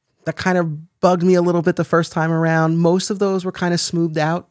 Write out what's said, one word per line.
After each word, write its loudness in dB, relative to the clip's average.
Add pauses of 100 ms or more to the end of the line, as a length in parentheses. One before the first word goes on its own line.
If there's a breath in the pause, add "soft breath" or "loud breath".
(260)
that -6
kind 0
of -4
bugged 2
me 4
a 4
little 0
bit 0
the -2
first 0
time -2
around, 2
most 0
of -6
those -2
were -4
kind -2
of 0
smoothed -2
out -2